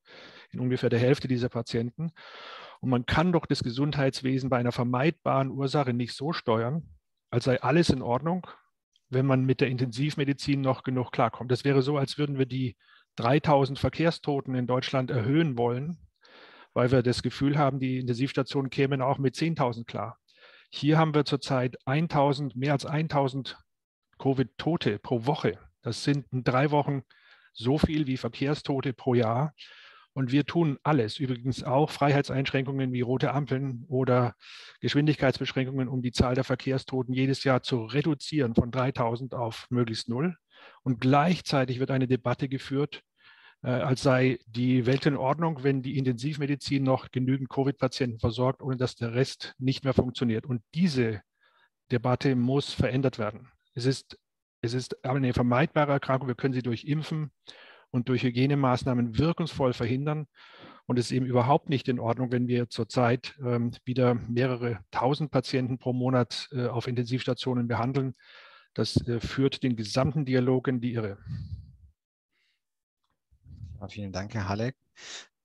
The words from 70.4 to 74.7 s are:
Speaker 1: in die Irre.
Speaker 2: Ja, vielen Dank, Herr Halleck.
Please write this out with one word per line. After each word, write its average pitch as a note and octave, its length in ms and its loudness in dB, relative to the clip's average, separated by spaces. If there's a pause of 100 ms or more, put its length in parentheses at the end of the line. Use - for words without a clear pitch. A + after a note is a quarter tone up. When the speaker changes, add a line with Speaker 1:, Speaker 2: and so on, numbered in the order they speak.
Speaker 1:
in B2+ 120 0
die A#2 140 -2
Irre. G#2+ 240 -4 (2500)
Speaker 2:
Ja, G2+ 80 -12
vielen G2+ 240 -10
Dank, G2 200 -6
Herr G2+ 160 -4
Halleck. A2 280 -4 (680)